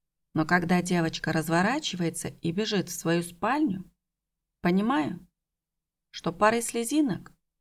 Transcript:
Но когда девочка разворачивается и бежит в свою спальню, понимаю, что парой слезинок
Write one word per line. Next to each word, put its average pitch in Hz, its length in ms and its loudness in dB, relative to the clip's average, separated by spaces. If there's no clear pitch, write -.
Но 156 120 2
когда 175 360 2
девочка 170 520 -2
разворачивается 175 960 0
и - 220 -6
бежит 208 380 -2
в - 40 -10
свою 170 300 0
спальню, 233 680 -2
понимаю, 202 680 0
что - 200 -6
парой 214 300 4
слезинок 233 720 -2